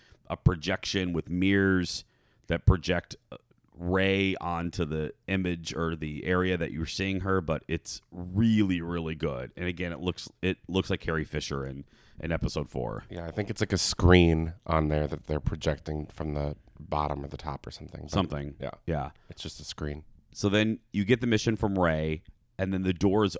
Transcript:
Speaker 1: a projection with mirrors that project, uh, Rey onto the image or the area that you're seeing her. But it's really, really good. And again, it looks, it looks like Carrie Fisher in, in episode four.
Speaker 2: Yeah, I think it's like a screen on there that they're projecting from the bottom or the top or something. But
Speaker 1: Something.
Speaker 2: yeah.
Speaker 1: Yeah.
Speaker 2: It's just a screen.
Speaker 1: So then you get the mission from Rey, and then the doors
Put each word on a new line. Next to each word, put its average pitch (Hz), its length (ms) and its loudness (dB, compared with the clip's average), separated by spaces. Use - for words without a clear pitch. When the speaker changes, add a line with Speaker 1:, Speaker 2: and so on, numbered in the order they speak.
Speaker 1:
a 85 60 -6
projection 92 760 0
with 78 160 -2
mirrors 95 760 4
that 85 180 -2
project, 87 500 2
uh, - 60 -14
Rey 95 680 2
onto 85 440 -4
the 78 280 -4
image 90 460 -4
or 82 220 -2
the 76 300 -8
area 90 320 2
that 82 160 -4
you're 78 120 -4
seeing 95 360 -2
her. 95 180 2
But 78 300 -2
it's - 320 -6
really, 95 720 4
really 82 340 -4
good. 65 400 -4
And 90 120 -4
again, 87 260 -4
it 69 80 -10
looks, - 280 -4
it 92 160 0
looks 90 220 0
like 95 100 0
Carrie 80 260 -2
Fisher 71 400 -4
in, 67 200 -10
in 82 140 -4
episode 76 360 -2
four. 57 400 -6
Speaker 2:
Yeah, 85 160 -8
I 82 60 -8
think 101 180 -4
it's 110 120 -6
like 107 120 0
a 90 40 4
screen 85 760 6
on 80 220 2
there 76 180 0
that 73 200 -8
they're 76 120 0
projecting 76 680 -2
from 76 260 -6
the 73 240 -2
bottom 73 440 -4
or 71 60 -12
the - 80 -10
top - 280 -10
or - 60 -12
something. 76 320 -14
But 78 80 -14
Speaker 1:
Something. 71 480 -2
Speaker 2:
yeah. 65 120 -8
Speaker 1:
Yeah. 73 260 -4
Speaker 2:
It's - 120 -16
just - 180 -12
a 76 40 -16
screen. 73 400 -8
Speaker 1:
So - 140 -2
then 107 320 2
you 101 100 0
get 113 160 4
the 123 80 -2
mission 113 300 2
from 98 200 0
Rey, 80 440 0
and 95 160 -2
then 95 100 -2
the 92 100 2
doors 98 460 2